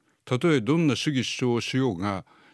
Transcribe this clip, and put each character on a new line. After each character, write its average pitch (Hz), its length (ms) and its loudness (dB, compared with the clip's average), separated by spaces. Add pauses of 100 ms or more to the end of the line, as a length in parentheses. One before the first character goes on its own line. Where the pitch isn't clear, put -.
(260)
た 127 140 -2
と 170 120 2
え 139 100 4
ど 131 160 0
ん 170 100 2
な 127 80 2
主 - 160 -2
義 131 120 0
主 - 140 -6
張 123 160 0
を 117 80 0
し - 160 -4
よ 131 140 2
う 87 60 -6
が、 95 280 -4 (280)